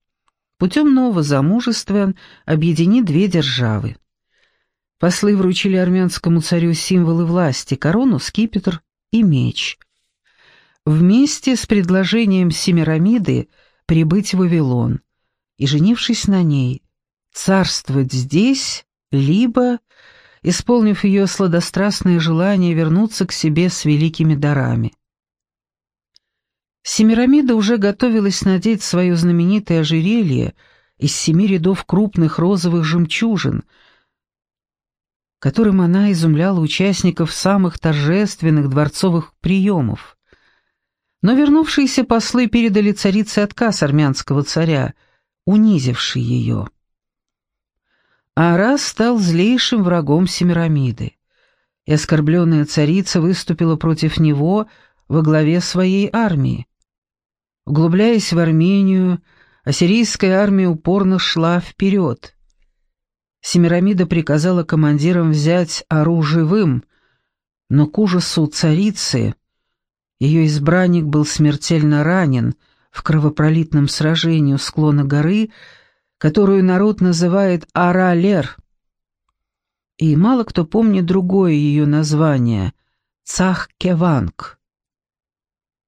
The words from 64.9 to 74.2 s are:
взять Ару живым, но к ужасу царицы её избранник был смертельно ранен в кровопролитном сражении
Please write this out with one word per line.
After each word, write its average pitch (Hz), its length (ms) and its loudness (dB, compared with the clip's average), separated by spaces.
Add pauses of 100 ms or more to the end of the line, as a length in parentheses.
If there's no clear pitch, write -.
взять 160 560 -2
Ару 160 340 0
живым, 156 640 0 (840)
но 147 200 2
к 151 100 -4
ужасу 180 480 0
царицы 151 880 -2 (840)
её 156 260 2
избранник 165 600 0
был 147 200 0
смертельно 151 800 0
ранен 139 500 0 (380)
в - 100 -16
кровопролитном 151 880 0
сражении 160 640 0